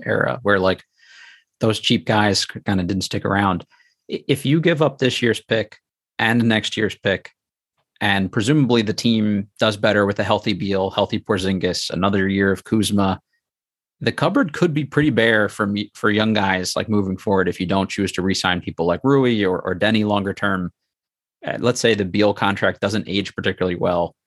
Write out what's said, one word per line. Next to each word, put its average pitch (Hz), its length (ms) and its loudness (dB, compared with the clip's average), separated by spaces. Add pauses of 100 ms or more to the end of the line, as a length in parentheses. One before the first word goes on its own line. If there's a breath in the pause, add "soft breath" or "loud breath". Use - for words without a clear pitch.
era, 113 380 0
where, 101 140 2
like, 92 280 0 (760 loud breath)
those 110 220 0
cheap - 240 0
guys 107 400 2
kinda - 380 -4
didn't 92 200 -2
stick - 220 -6
around. 98 400 0 (440 soft breath)
I-, - 200 -8
if - 160 -2
you 151 160 2
give 160 200 2
up 143 180 0
this 127 220 0
year's 113 200 0
pick - 380 -4 (380)
and 113 280 2
next 110 320 0
year's 107 180 -2
pick, - 360 -2 (680)
and 98 320 0
presumably 120 520 2
the 104 100 -2
team 107 560 0 (100)
does 107 160 0
better 104 300 2
with 101 140 -2
a 107 40 0
healthy 104 300 0
Beal, 95 380 -2
healthy 101 280 0
Porzingis, 92 680 -2
another 95 400 0
year 98 240 2
of - 100 -8
Kuzma, 101 560 0 (840)
the 117 100 -2
cupboard 190 400 0
could 175 220 0
be 147 100 -2
pretty 147 280 0
bare 113 360 4
for 107 180 -2
me, 101 300 -2
for 110 140 0
young 107 240 2
guys, 95 420 0
like, 95 140 -2
moving 98 260 0
forward 95 320 0
if 87 140 -4
you 92 40 -4
don't 95 240 0
choose 98 220 -2
to - 100 -6
re-sign 90 380 0
people 82 260 -6
like 87 160 0
Rui 127 440 2
or, 92 160 0
or 92 120 -4
Denny 107 300 0
longer 101 300 -2
term. 92 400 -4 (720)
Uh, - 120 -6
let's 123 200 0
say 117 140 4
the 104 100 0
Beal 101 300 0
contract 101 480 -2
doesn't 101 260 -2
age 98 260 -4
particularly 92 440 -4
well. 87 360 -2 (140)